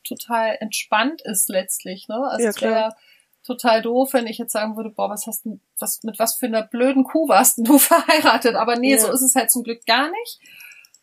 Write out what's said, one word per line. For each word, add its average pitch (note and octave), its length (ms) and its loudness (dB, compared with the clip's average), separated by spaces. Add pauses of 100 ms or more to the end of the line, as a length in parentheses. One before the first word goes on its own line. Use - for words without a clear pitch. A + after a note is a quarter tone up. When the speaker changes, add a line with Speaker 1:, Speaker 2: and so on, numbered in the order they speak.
Speaker 1:
total A3+ 560 -4
entspannt A3 640 -2
ist - 280 -4
letztlich, F#3+ 580 -6
ne? A#3+ 220 -4
Also A3 140 -2
Speaker 2:
Ja, A3 80 2
Speaker 1:
es - 100 -10
wär G#3+ 100 0
Speaker 2:
klar. A3 260 -2 (480)
Speaker 1:
total A3+ 360 0
doof, B3 320 0
wenn A#3 140 0
ich A3 100 -10
jetzt A#3+ 160 -8
sagen G#3+ 240 -4
würde, A3 120 -8
boah, G3 200 -4
was G#3 180 -10
hast - 180 -10
du, G#3+ 140 -10 (200)
was, - 240 -8
mit A3 160 -8
was A3 160 -2
für - 120 -4
einer A3 160 -2
blöden C4 400 2
Kuh D#4 240 0
warst - 300 4
denn A#3 80 -2
du C#4 120 8
<laughs> - 20 6
verheiratet? C#4 760 4
Aber A#3 200 0
nee, B3+ 180 2
Speaker 2:
Ja. - 60 6
Speaker 1:
so G#3 120 0
ist B3+ 100 0
es C4 140 2
halt A#3 160 2
zum A#3+ 120 -4
Glück A3+ 220 -10
gar B3+ 240 2
nicht. A4+ 300 -10 (640)